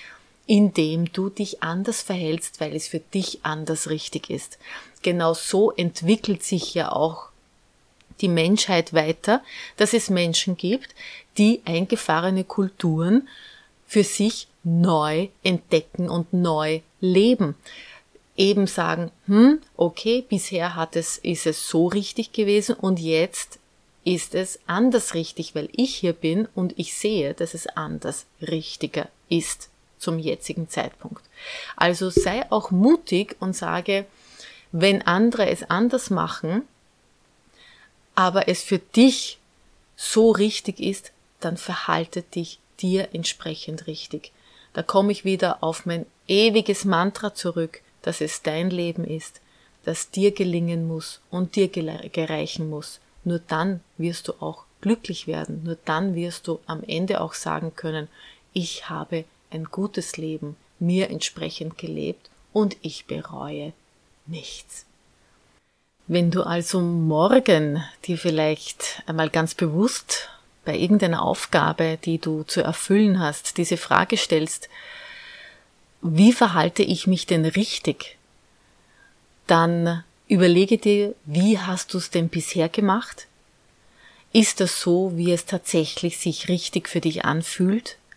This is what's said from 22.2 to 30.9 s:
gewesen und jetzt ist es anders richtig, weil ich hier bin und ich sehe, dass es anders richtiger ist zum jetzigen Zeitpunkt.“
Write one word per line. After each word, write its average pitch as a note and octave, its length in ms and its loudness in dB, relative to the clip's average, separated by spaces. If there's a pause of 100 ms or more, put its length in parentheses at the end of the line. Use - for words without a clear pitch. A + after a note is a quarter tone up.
gewesen G#3 420 2
und F#3+ 240 0
jetzt D#3+ 600 -2 (460)
ist F3 300 0
es F#3 320 -4
anders A3+ 480 2
richtig, E3 400 -6
weil D#3 180 -4
ich C4 220 0
hier F3 180 0
bin E3 420 -2
und F3+ 220 -2
ich - 180 -8
sehe, F#3+ 400 -2
dass E3 200 -6
es E3+ 120 -12
anders D#3 600 -8 (160)
richtiger D#3 640 -6 (200)
ist - 420 -4 (280)
zum E3 200 -4
jetzigen D#3+ 500 -6
Zeitpunkt.“ - 560 -8 (520)